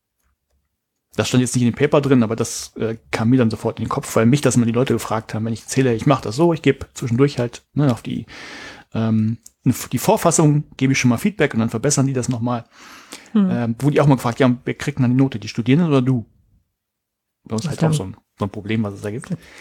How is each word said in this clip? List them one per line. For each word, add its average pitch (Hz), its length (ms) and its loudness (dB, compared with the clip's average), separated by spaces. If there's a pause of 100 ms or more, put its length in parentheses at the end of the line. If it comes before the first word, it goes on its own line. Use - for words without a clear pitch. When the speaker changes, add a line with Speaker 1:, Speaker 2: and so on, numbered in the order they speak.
(1160)
Speaker 1:
Das 107 120 -2
stand 127 140 2
jetzt 120 120 -2
nicht 123 120 2
in 117 60 2
dem - 40 -6
Paper 147 240 2
drin, 135 220 4
aber 110 140 -2
das, - 400 -8
äh, 113 200 -4 (140)
kam 113 180 -2
mir 127 100 4
dann 113 120 4
sofort - 280 -6
in 110 60 -6
den 113 60 -6
Kopf, - 260 -4
weil 113 80 4
mich 131 160 4
das 123 160 2
immer 120 80 4
die 113 80 -2
Leute 120 220 0
gefragt 110 400 -6
haben, 110 100 -4
wenn 113 80 -4
ich 107 120 -10
erzähle, 131 300 0
ich 110 120 -2
mach 143 160 2
das - 140 -8
so, 170 180 2
ich 151 80 -8
geb - 320 0
zwischendurch 135 440 0
halt, 120 260 -6 (100)
ne, 139 180 2
auf 113 80 -4
die, - 240 -8 (680)
ähm, 110 420 0 (560)
die 131 60 -2
Vorfassung 156 640 2 (120)
gebe 135 160 2
ich 131 60 0
schon 127 120 2
mal 117 80 2
Feedback 190 360 0
und 113 60 0
dann 113 100 0
verbessern 135 380 0
die 139 60 -2
das 123 140 -4
nochmal. 120 360 -4 (640)
Speaker 2:
Hm. 202 180 2
Speaker 1:
Ähm, 120 300 -2
wo 139 120 2
die 147 100 2
auch 143 80 4
mal 139 80 6
gefragt, 117 240 -2
„Ja, 127 120 4 (120)
wer 127 100 -4
kriegt - 240 -8
denn 123 60 2
dann 120 80 2
die 131 100 4
Note, 131 160 -2
die 104 80 -14
Studierenden 131 420 0
oder 139 140 2
du?“ 123 240 0 (1160)
Das 113 160 -4
ist - 80 -4
halt 135 100 -6
auch - 60 -2
Speaker 2:
Interessant. 139 320 -2
Speaker 1:
so - 40 -20
ein, - 40 -20 (160)
so 107 60 -2
ein 98 40 -4
Problem, 107 320 -4
was 147 120 -4
es - 80 -16
da 208 100 -6
gibt. - 160 -10 (320)